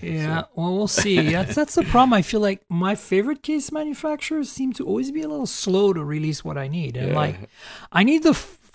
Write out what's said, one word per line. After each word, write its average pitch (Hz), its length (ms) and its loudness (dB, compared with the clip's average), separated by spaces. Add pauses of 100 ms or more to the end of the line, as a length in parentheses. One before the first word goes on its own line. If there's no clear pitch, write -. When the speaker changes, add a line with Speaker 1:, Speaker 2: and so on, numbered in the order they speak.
Speaker 1:
Yeah, 160 380 -4
Speaker 2:
So. - 120 -10
Speaker 1:
well, 175 240 -2
we'll 208 100 0
see. 185 440 2
That's, 175 240 0
that's 302 180 0
the 339 120 2
problem. 247 280 6
I 196 80 4
feel 214 180 0
like 196 300 0
my 185 240 0
favorite 214 480 0
case 302 300 -2
manufacturers 302 800 -4
seem 262 220 -2
to - 120 -6
always 254 260 -2
be 311 120 -4
a 302 40 -4
little 294 200 -4
slow 196 440 2
to 160 120 0
release 151 420 -2
what 143 140 -6
I 135 80 -6
need. 143 280 -4
And, 127 140 -2
Speaker 2:
Yeah. - 60 2
Speaker 1:
like, 147 340 -2 (420)
I 180 120 4
need 302 180 4
the 320 100 6
f-, - 280 -2 (160)